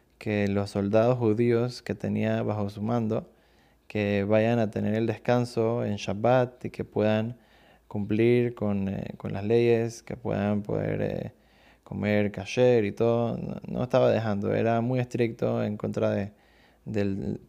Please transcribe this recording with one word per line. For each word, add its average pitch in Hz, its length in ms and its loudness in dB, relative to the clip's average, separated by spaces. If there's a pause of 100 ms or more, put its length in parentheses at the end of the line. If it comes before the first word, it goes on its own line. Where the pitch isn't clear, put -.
(180)
que 104 300 0
los 101 220 0
soldados 110 480 2
judíos 120 640 2
que - 120 -4
tenía 107 480 -2
bajo 107 280 -2
su 104 120 -10
mando 113 480 -2 (580)
que 101 360 0
vayan 110 360 4
a 107 120 0
tener 104 240 -2
el 113 120 0
descanso 120 760 0
en 104 140 -2
Shabbat 120 680 0
y 110 40 -6
que - 160 -8
puedan 107 500 0 (540)
cumplir 117 640 2
con, 101 320 -2
eh, 98 300 -6
con 104 160 -8
las 101 100 -6
leyes, 117 600 2
que - 120 -12
puedan 104 480 -2
poder, 104 380 -2
eh, 104 320 -6 (500)
comer 104 480 0
kasher 117 540 2
y 101 80 -4
todo. 117 440 0
No, - 200 -8 (100)
no 120 160 -4
estaba 123 260 4
dejando, 107 460 0
era 113 240 0
muy 123 220 -2
estricto 117 600 -2
en 107 140 -2
contra 107 360 -2
de, 104 200 -2 (540)
del, 101 640 -4